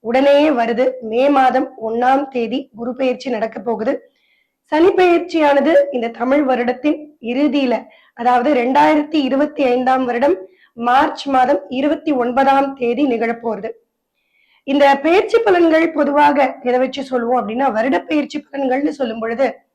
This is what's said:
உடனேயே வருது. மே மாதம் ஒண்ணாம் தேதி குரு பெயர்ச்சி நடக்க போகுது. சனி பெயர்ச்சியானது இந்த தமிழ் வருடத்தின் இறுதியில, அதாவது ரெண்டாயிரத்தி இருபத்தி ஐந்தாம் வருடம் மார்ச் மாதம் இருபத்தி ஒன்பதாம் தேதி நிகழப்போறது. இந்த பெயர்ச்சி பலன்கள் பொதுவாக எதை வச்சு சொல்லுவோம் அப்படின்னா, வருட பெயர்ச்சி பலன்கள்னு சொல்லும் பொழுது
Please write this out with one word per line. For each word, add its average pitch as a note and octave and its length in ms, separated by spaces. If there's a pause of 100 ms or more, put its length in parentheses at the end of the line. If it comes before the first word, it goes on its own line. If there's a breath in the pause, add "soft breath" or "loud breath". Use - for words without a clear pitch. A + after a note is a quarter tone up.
உடனேயே C#4+ 420 (100)
வருது. A#3 240 (300)
மே B3+ 100 (140)
மாதம் C4 320 (180)
ஒண்ணாம் B3+ 480
தேதி A#3 260 (160)
குரு A#3+ 220
பெயர்ச்சி B3+ 280 (100)
நடக்க A3+ 200 (120)
போகுது. A3+ 240 (760)
சனி E4 240
பெயர்ச்சியானது D#4+ 760 (240)
இந்த A3+ 100 (100)
தமிழ் C4 320
வருடத்தின் B3 480 (340)
இறுதியில, C4 440 (460 soft breath)
அதாவது B3 280 (100)
ரெண்டாயிரத்தி D4 600 (100)
இருபத்தி C#4+ 400
ஐந்தாம் B3+ 400
வருடம் B3 260 (520 loud breath)
மார்ச் C4 360 (120)
மாதம் C4 260 (160)
இருபத்தி D4+ 360 (100)
ஒன்பதாம் C4+ 440 (140)
தேதி A#3+ 320
நிகழப்போறது. A3+ 560 (1000)
இந்த C#4 180 (200)
பெயர்ச்சி F#4 420
பலன்கள் E4 480
பொதுவாக D4 440 (300)
எதை B3 140
வச்சு C4 280
சொல்லுவோம் B3 300
அப்படின்னா, A#3+ 360
வருட C4 220 (100)
பெயர்ச்சி D4 380
பலன்கள்னு C#4 520
சொல்லும் A3 240
பொழுது A#3 240 (280)